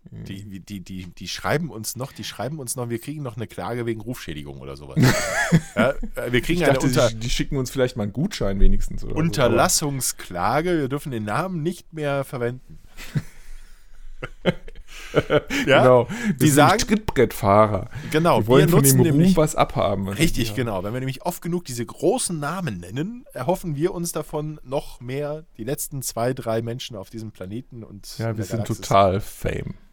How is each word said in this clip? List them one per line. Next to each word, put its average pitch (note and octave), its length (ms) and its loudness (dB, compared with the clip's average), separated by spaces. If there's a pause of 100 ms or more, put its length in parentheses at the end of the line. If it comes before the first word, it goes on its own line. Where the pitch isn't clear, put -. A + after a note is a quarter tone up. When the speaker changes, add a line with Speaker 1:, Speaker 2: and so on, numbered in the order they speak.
(100)
Speaker 1:
Mhm. A2 140 -14
Speaker 2:
Die, G2+ 360 -12
die, G2 200 -12
die, F#2 340 -12
die F2+ 140 -12
schreiben D3+ 420 -2
uns G#2+ 260 -8
noch, B2+ 160 -10
die - 120 -12
schreiben C3+ 340 -8
uns B2 180 -8
noch, A#2+ 120 -6
wir A#2 100 -4
kriegen D3+ 240 -10
noch A2+ 140 -8
eine A2+ 100 -6
Klage A#2 400 -6
wegen A2+ 140 -4
Rufschädigung D2 600 -10
oder C#2 160 -12
sowas. C#3 220 -8
Speaker 1:
<laughs> - 760 2
Speaker 2:
Ja, A#2 140 4 (240)
äh, B2 180 -6
wir A#2+ 100 4
kriegen E3+ 180 0
Speaker 1:
Ich D#3+ 40 2
Speaker 2:
eine F#3+ 100 6
Speaker 1:
dachte, C3 120 0
Speaker 2:
Unter- B2+ 240 4
Speaker 1:
die, A2+ 60 -8
die A#2 140 -4
schicken - 260 -2
uns C3 140 -2
vielleicht B2+ 260 0
mal G#2+ 80 -2
einen G#2 80 -4
Gutschein G#2 480 -2
wenigstens G2 440 6
oder - 80 -6
so, - 60 -2
aber D#3 80 2
Speaker 2:
Unterlassungsklage, C#3 1500 0
wir C#3 100 0
dürfen C#3+ 240 -6
den A2 120 -4
Namen D#3 380 -2
nicht F3 300 -6
mehr C#3+ 320 -2
verwenden. B2 600 -6
<laughs> - 40 -20 (2750)
Ja? C#3 160 8
Speaker 1:
Genau. B2+ 220 8
Speaker 2:
Die G#3+ 280 -2
Speaker 1:
Das C#3 80 -2
sind D#3 140 8
Speaker 2:
sagen D3+ 240 8
Speaker 1:
Trittbrettfahrer. G#2+ 1120 2 (240)
Speaker 2:
Genau, D#3 300 4
Speaker 1:
Die G#2 60 0
wollen C3+ 180 8
Speaker 2:
wir - 20 4
Speaker 1:
von F3+ 120 6
Speaker 2:
nutzen C3+ 180 6
Speaker 1:
dem A#2+ 140 6
Ruhm C#3 60 4
Speaker 2:
nämlich F3+ 180 6
Speaker 1:
was D#3 200 2
abhaben, G2 500 0
was G2 120 -4
Speaker 2:
Richtig, D#3 280 2
Speaker 1:
sie G#2+ 40 -4
haben. G#2 60 -6
Speaker 2:
genau. G#2+ 280 -2
Wenn G#2 80 -4
wir B2+ 80 -4
nämlich C3 240 -6
oft F3 180 -4
genug F3 220 -4
diese A#2+ 200 -6
großen F3+ 540 0
Namen D3 420 -4
nennen, D#3+ 520 -8
erhoffen D#3+ 440 -4
wir E3 180 0
uns E3+ 180 -6
davon D3+ 520 -6
noch C#3 360 -6
mehr, C#3+ 440 -8 (120)
die A2 80 -10
letzten C3+ 380 -6
zwei, A#2+ 320 -2
drei A#2 280 -2
Menschen A#2 340 -8
auf F#2+ 140 -14
diesem A2 220 -10
Planeten A2 500 -12
und - 360 -16
Speaker 1:
Ja, A2+ 120 -2
Speaker 2:
in G#2+ 60 -4
Speaker 1:
wir - 0 -
Speaker 2:
der G#2+ 80 -4
Speaker 1:
sind A2 200 -6
Speaker 2:
Galaxis. A2 160 -4
Speaker 1:
total G2 400 4
Fame. - 540 -6 (180)